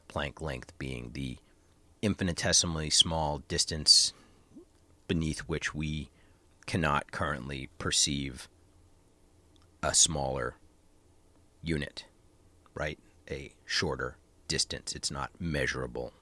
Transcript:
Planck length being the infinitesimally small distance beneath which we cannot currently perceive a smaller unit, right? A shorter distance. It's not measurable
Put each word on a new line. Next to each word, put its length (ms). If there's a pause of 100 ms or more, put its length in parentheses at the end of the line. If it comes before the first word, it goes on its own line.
Planck 320
length 360
being 360
the 240 (640)
infinitesimally 880
small 480 (100)
distance 640 (960)
beneath 320
which 340
we 360 (560)
cannot 480
currently 640
perceive 720 (1300)
a 120
smaller 640 (1040)
unit, 400 (720)
right? 260 (320)
A 220 (100)
shorter 540 (320)
distance. 440
It's 160
not 300
measurable 720 (100)